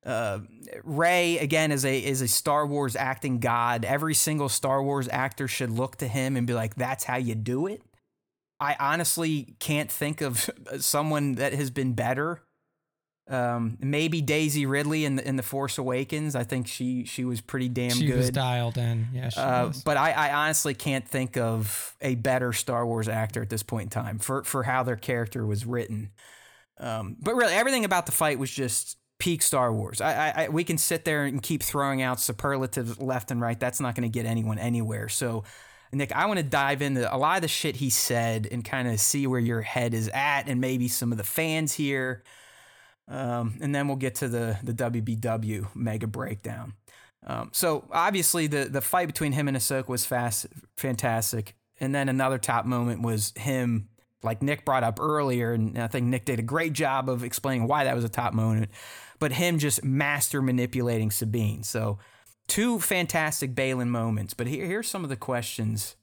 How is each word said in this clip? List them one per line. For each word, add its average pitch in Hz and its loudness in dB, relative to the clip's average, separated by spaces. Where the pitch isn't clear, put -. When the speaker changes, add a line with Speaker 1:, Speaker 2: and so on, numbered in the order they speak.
Speaker 1:
Uh, 110 -2
Rey, 170 4
again, 156 2
is 135 0
a, 135 2
is 131 0
a 120 0
Star 147 2
Wars 143 0
acting 131 -2
god. 120 2
Every 147 0
single 147 2
Star 139 2
Wars 139 0
actor 131 -2
should 123 -2
look 123 -2
to 143 -4
him 131 0
and 120 2
be 120 0
like, 113 -2
"That's 127 -2
how 127 -2
you 120 0
do 123 0
it." 214 -6
I 143 0
honestly 156 0
can't 151 0
think 151 -2
of 127 0
<laughs> 139 -8
someone 147 2
that 135 0
has 139 0
been 131 0
better. 131 0
Um, 120 0
maybe 156 2
Daisy 151 2
Ridley 147 2
in 139 2
the, 131 -2
in 135 0
The 127 0
Force 135 -4
Awakens. 135 -2
I 120 0
think 127 -2
she, 127 -2
she 127 -4
was 120 -2
pretty 127 -4
damn 123 -2
Speaker 2:
She 123 2
Speaker 1:
good. 127 4
Speaker 2:
was 127 2
dialed 123 0
in. 117 0
Yeah, 127 -4
she - -2
Speaker 1:
Uh, 123 2
Speaker 2:
was. 131 -6
Speaker 1:
but 151 2
I, 143 4
I 147 2
honestly 151 2
can't 135 -2
think 131 -2
of 113 -2
a 135 0
better 123 2
Star 120 0
Wars 113 0
actor 110 -2
at 104 -6
this 107 -4
point 113 -4
in 110 -6
time 107 -4
for, 131 -2
for 135 -2
how 127 2
their 120 0
character 117 -2
was 107 0
written. 113 -4
Um, 110 -6
but 208 0
really, 240 6
everything 240 4
about 180 2
the - -4
fight 151 2
was 131 -2
just - -2
peak 170 2
Star 127 4
Wars. 110 -2
I, 156 2
I, 160 0
I, - -2
we 156 0
can 160 0
sit 165 0
there 151 2
and 135 -2
keep - -2
throwing 139 0
out 127 0
superlatives 127 -2
left 127 -2
and 120 0
right. 117 0
That's 123 -2
not 123 -2
gonna 120 0
get 113 -2
anyone 110 0
anywhere. 110 -2
So, 113 -2
Nick, 139 -2
I 170 4
wanna 196 2
dive 139 2
into 135 2
a 135 0
lot 151 4
of 185 2
the 160 0
shit 147 -2
he 131 0
said 117 2
and 120 -4
kinda 123 -2
see 139 2
where 127 2
your 117 2
head 117 -2
is 110 0
at 139 0
and 123 0
maybe 127 0
some 120 -2
of 113 -2
the 101 -4
fans 160 0
here. 131 -2
Um, 120 -2
and 143 -2
then 143 0
we'll 135 0
get 131 -2
to 139 -2
the, 117 -2
the 123 -4
W 117 0
B 113 -2
W 107 -2
mega 113 -2
breakdown. 113 -8
Um, - -6
so 160 0
obviously 170 2
the, 143 0
the 135 -2
fight 180 2
between 151 -2
him 143 2
and 135 0
Ahsoka 131 0
was 123 -2
fast, 123 0
fantastic. 113 -2
And 135 -2
then 139 0
another 131 2
top 120 0
moment 120 0
was 110 0
him, 120 0
like 110 -2
Nick 143 0
brought 131 2
up 113 0
earlier, 135 2
and 110 0
I 117 0
think 120 0
Nick 123 0
did 120 0
a - -2
great 156 0
job 135 0
of 123 0
explaining 120 0
why 143 4
that 127 2
was 120 0
a 117 0
top 117 -2
moment, 110 2
but 151 2
him 165 2
just 143 0
master 143 2
manipulating 120 2
Sabine. 113 0
So 107 -2
two 226 2
fantastic 156 0
Baylan 131 0
moments, 113 0
but 120 -4
here, 147 -4
here's 208 -4
some 185 -4
of 139 -6
the 135 -4
questions. 110 -2